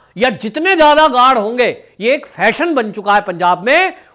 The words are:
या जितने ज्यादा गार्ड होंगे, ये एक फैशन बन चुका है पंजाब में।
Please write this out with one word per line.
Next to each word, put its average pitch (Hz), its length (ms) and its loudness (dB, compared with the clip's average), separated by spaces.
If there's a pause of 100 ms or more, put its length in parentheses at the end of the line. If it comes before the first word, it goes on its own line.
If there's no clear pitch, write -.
(160)
या 240 140 0
जितने 302 460 -4
ज्यादा 302 320 4
गार्ड 254 300 2
होंगे, 220 460 -2 (160)
ये 233 140 0
एक 294 120 -8
फैशन 285 480 -2
बन 220 180 -4
चुका 202 220 -2
है 208 60 2
पंजाब 180 460 -2
में। 339 260 0 (220)